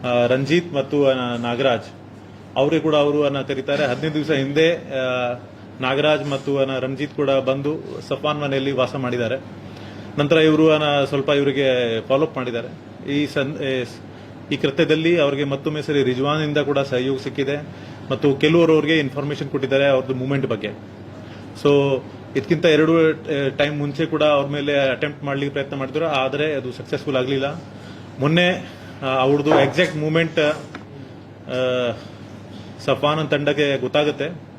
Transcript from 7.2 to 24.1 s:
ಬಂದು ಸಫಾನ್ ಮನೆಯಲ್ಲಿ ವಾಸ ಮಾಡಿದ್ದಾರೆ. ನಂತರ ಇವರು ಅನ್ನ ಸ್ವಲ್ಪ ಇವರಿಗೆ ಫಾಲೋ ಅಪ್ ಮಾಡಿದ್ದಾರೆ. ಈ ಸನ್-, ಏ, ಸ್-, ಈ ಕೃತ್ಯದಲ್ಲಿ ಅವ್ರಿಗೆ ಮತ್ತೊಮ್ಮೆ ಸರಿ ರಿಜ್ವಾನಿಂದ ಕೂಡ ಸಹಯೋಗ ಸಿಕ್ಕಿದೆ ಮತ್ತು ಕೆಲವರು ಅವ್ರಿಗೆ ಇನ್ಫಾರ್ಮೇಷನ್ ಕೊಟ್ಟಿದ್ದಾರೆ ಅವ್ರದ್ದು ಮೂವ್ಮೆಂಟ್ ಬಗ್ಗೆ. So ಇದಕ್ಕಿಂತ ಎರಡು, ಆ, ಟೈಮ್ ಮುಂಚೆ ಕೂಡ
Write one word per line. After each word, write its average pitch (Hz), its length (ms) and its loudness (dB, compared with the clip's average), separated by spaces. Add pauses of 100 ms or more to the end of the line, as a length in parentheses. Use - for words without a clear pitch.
ಬಂದು 139 760 -2
ಸಫಾನ್ 147 340 -2
ಮನೆಯಲ್ಲಿ 135 300 -2
ವಾಸ 127 240 0
ಮಾಡಿದ್ದಾರೆ. 123 420 -2 (840)
ನಂತರ 147 180 4
ಇವರು 156 340 6
ಅನ್ನ 147 320 4
ಸ್ವಲ್ಪ 139 260 0
ಇವರಿಗೆ 131 760 2
ಫಾಲೋ 139 160 2
ಅಪ್ 151 120 -4
ಮಾಡಿದ್ದಾರೆ. 120 560 -6 (220)
ಈ 147 140 0
ಸನ್-, 143 360 -4
ಏ, 131 200 -2
ಸ್-, - 720 -12
ಈ - 40 -2
ಕೃತ್ಯದಲ್ಲಿ 160 640 2
ಅವ್ರಿಗೆ 143 240 2
ಮತ್ತೊಮ್ಮೆ 139 380 -4
ಸರಿ 143 220 2
ರಿಜ್ವಾನಿಂದ 147 540 0
ಕೂಡ 139 220 2
ಸಹಯೋಗ 131 380 0
ಸಿಕ್ಕಿದೆ 139 500 -4 (440)
ಮತ್ತು 135 240 2
ಕೆಲವರು 160 380 6
ಅವ್ರಿಗೆ 156 260 4
ಇನ್ಫಾರ್ಮೇಷನ್ 143 500 -4
ಕೊಟ್ಟಿದ್ದಾರೆ 135 380 2
ಅವ್ರದ್ದು 131 280 2
ಮೂವ್ಮೆಂಟ್ 131 320 0
ಬಗ್ಗೆ. 107 200 -4 (960)
So 139 380 4 (340)
ಇದಕ್ಕಿಂತ 156 300 0
ಎರಡು, 160 460 6
ಆ, 143 460 -2
ಟೈಮ್ 147 200 0
ಮುಂಚೆ 143 280 -2
ಕೂಡ 156 180 0